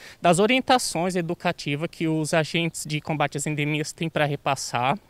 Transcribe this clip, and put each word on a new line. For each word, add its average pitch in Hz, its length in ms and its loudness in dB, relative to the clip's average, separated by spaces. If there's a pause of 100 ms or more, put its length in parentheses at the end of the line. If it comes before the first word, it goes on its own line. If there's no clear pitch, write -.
(200)
das 170 200 4
orientações 214 760 2
educativas 170 760 -2
que 165 160 -4
os 160 260 0
agentes 165 500 0
de 151 160 -4
combate 147 380 -2
às 139 80 -4
endemias 151 480 -2
têm 165 160 -4
pra 151 160 0
repassar, 139 720 -2 (120)